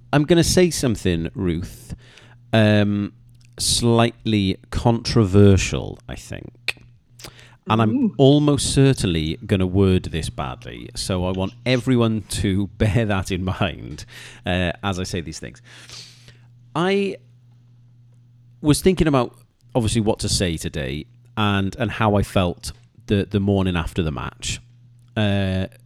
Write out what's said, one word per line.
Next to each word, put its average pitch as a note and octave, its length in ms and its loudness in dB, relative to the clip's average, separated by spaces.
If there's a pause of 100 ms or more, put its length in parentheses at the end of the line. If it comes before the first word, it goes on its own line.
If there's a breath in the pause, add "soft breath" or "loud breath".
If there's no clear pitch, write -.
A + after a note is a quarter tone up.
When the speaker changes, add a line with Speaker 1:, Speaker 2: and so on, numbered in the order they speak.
(100)
Speaker 1:
I'm D3 140 2
gonna E3+ 180 4
say F3+ 280 4
something, F#2 640 -2
Ruth, F2+ 600 -6 (600 loud breath)
um, G#2 580 2 (460)
slightly A#2 1000 0 (140)
controversial, G2+ 1300 4 (100)
I B1+ 60 -10
think. - 640 -12 (880 loud breath)
And G#3+ 140 4
I'm F#3+ 160 2
Speaker 2:
Ooh. A#3 200 0
Speaker 1:
almost C#3+ 560 4
certainly F2+ 720 2
gonna F#2+ 220 0
word F#2 380 2
this D#2 260 -6
badly, A#1+ 640 -12
so F2+ 320 -4
I F#2 60 -4
want F#2+ 200 -4 (140)
everyone A#2 560 0
to G2+ 440 -2
<laughs> - 120 -16
bear A2 260 2
that G2+ 260 -4
in F#2 140 -4
mind, D#2 640 -6 (400 loud breath)
uh, F2+ 260 -2 (100)
as G2 160 -4
I F#2 40 -6
say F2+ 180 -6
these D#2+ 200 -12
things. A#1 200 -16 (1120 loud breath)
I G3 420 -2 (1400)
was D3 200 2
thinking F3+ 260 2
about, C3+ 280 0 (400)
obviously, A#2 260 0
what G#2 180 0
to G#2+ 100 -6
say F2 280 -2
today D2+ 480 -8 (320)
and, G2+ 420 -2
and A2+ 120 -4
how G#2+ 240 0
I G2+ 80 2
felt - 500 -2 (340)
the, G2+ 240 0
the G#2+ 100 0
morning G2 360 0
after E2+ 260 -4
the D#2 80 -2
match. - 480 -10 (560)
Uh, G2 520 -2 (200)